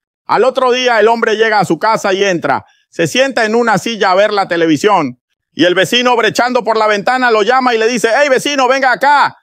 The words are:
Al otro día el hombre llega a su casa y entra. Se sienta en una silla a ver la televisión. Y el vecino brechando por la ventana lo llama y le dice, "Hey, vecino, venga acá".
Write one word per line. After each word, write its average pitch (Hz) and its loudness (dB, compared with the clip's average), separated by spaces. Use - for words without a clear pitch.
Al 185 0
otro 262 0
día 240 0
el 208 4
hombre 226 0
llega 214 0
a 180 2
su 160 -2
casa 214 -2
y 190 0
entra. 151 -2
Se 170 -4
sienta 254 -2
en 214 -4
una 233 0
silla 208 -2
a 180 2
ver 208 2
la 196 -2
televisión. 165 0
Y 156 0
el 180 2
vecino 240 0
brechando 233 -2
por 220 -2
la 220 0
ventana 240 0
lo 214 2
llama 247 2
y 226 -2
le 220 0
dice, 233 0
"Hey, 294 2
vecino, 269 0
venga 262 0
acá". 269 0